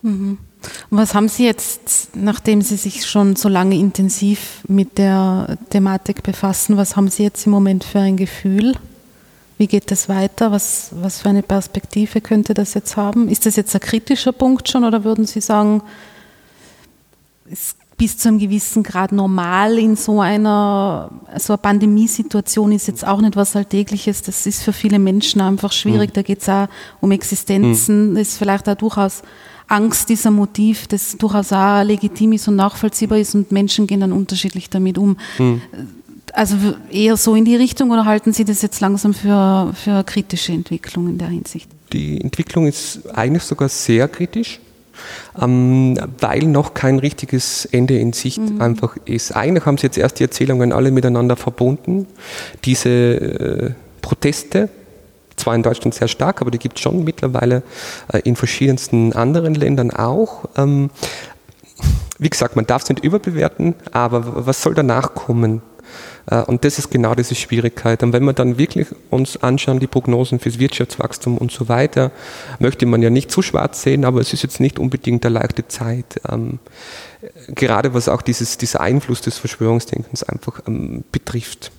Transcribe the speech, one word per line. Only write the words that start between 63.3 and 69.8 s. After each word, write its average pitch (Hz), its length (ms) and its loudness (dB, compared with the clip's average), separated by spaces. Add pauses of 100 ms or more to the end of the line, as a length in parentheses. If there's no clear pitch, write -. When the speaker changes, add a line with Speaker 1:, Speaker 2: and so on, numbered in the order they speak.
Speaker 2:
aber 120 340 0
w-, 120 60 -8 (160)
was - 160 -2
soll 160 100 -2
danach 131 400 0
kommen? 117 480 0 (640)
Äh, 117 160 0
und 123 240 -2
das 143 140 0
ist 143 100 -8
genau 120 240 2
diese 120 220 -2
Schwierigkeit. 117 680 -2
Und 120 120 2
wenn 123 100 4
wir 139 100 2
dann 123 240 0
wirklich - 300 0 (240)
uns 131 260 -2
anschauen, 131 420 0
die 131 60 0